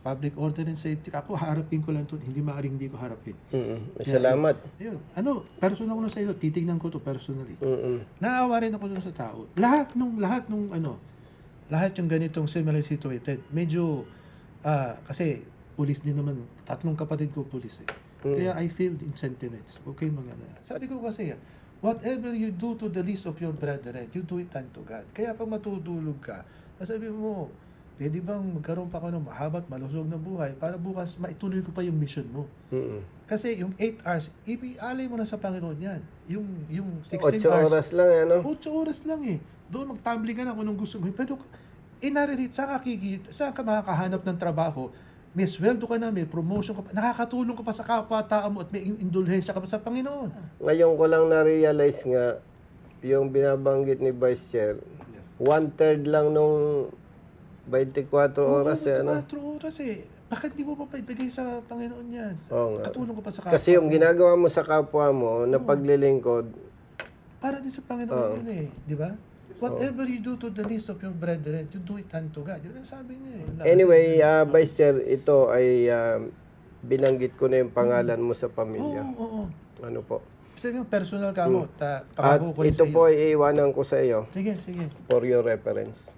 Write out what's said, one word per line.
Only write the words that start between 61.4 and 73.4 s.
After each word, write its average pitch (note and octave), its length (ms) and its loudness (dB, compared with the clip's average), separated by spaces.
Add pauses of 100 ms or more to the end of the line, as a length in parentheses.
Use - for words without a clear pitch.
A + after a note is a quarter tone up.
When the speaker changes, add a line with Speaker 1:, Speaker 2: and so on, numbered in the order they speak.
Speaker 1:
Panginoon A#3+ 460 -10
yan? A#3 280 -8 (140)
Speaker 2:
Oo A#2 260 0
nga. - 120 -6
Speaker 1:
Katulong A#3+ 280 -6
ka G#3+ 60 -10
pa G3+ 100 -10
sa - 100 -12
kapwa F3 120 0
Speaker 2:
Kasi D#3 200 4
yung E3 140 8
Speaker 1:
mo. D3+ 60 4
Speaker 2:
ginagawa E3+ 400 8
mo F3 140 6
sa D#3 160 2
kapwa D3 460 2
mo B2 220 2 (120)
na B2+ 120 4
Speaker 1:
Oo. B2+ 80 2
Speaker 2:
paglilingkod, C3+ 840 4 (920)
Speaker 1:
Para C#4 200 -4
din C4+ 100 -8
sa C4 140 -10
Panginoon A#3+ 360 -6
Speaker 2:
Oo. A2 200 0
Speaker 1:
yun, A#3 120 -8
eh. E3 180 -6 (140)
Di D3+ 120 -6
ba? D#3 180 -4
Speaker 2:
Oo. - 480 -18
Speaker 1:
"Whatever B3+ 480 -4
you B3 120 -4
do B3 160 -6
to A#3 140 -10
the G3+ 140 -6
least G#3+ 240 -6
of F#3 100 -10
your F#3+ 140 -10
brethren, D#3+ 560 -4
you G3 120 -12
do F3+ 160 -10
it G3+ 140 -14
unto D#3 320 -8
God." C#3+ 180 -10
Yun F3 140 -14
ang C4 140 -16
sabi B3+ 260 -16
niya, C4 300 -14 (180)